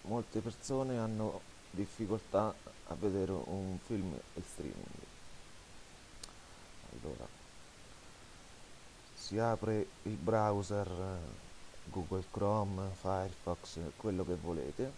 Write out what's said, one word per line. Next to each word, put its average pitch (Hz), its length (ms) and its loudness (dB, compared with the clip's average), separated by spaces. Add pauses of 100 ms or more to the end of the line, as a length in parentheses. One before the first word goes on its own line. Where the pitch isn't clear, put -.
molte 110 360 2
persone 127 580 2
hanno 110 440 2 (280)
difficoltà 101 840 4 (340)
a 85 80 -2
vedere 95 380 4
un 92 500 0
film 92 340 0 (180)
in 90 60 -4
streaming. - 440 -6 (2000)
Allora, 60 340 -6 (1900)
si - 240 -2
apre 107 480 6 (180)
il 107 120 0
browser, 101 720 6
eh, 90 1000 -4
Google 92 420 2
Chrome, 101 600 4
Firefox, 95 840 0 (200)
quello 95 260 2
che 87 120 2
volete. 82 640 0